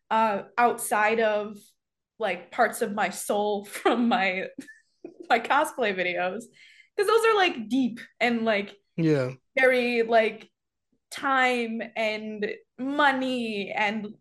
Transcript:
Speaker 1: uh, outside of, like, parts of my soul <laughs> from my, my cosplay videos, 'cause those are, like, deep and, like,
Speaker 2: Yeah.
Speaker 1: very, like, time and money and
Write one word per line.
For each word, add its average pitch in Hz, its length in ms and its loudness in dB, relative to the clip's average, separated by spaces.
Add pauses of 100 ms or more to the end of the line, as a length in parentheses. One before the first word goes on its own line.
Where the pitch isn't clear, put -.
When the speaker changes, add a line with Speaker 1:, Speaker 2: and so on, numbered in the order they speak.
Speaker 1:
uh, 214 320 0 (160)
outside 226 600 2
of, 208 360 -2 (640)
like, 180 320 -4
parts 226 320 0
of 208 100 -2
my 202 180 0
soul 208 540 -2
<laughs> - 120 -16
from 247 320 2
my, 190 380 0 (840)
my 233 120 4
cosplay 269 560 0
videos, 180 460 -4 (540)
'cause 403 100 2
those 453 200 4
are, 453 100 6
like, 311 320 0
deep 254 320 0 (200)
and, 233 240 0
like, 202 300 0 (220)
Speaker 2:
Yeah. 143 360 2 (240)
Speaker 1:
very, 247 460 4
like, 220 460 2 (600)
time 247 720 0 (140)
and 214 560 -4 (260)
money 262 920 0
and 208 360 -4 (140)